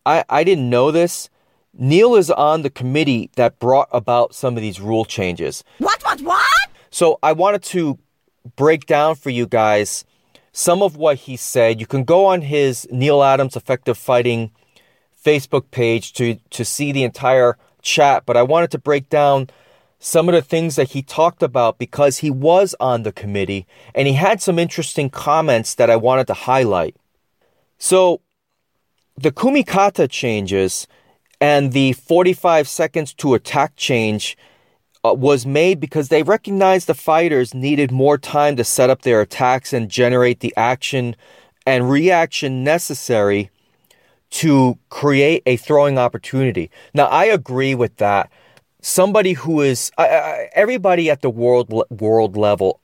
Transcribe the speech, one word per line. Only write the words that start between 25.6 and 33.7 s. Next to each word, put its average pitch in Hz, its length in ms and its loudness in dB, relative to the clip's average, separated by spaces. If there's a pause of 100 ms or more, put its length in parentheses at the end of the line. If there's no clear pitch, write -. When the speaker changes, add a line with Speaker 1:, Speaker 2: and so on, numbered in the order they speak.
Speaker 1:
that 117 160 2
I 113 60 4
wanted 127 320 2
to 101 60 -4
highlight. 107 640 -2 (800)
So 185 420 2 (960)
the 139 160 0
Kumikata 202 800 0
changes 98 760 -2 (540)
and 143 320 2
the 135 220 2
forty-five 170 760 2
seconds 160 460 -6
to 135 200 0
attack 147 420 -2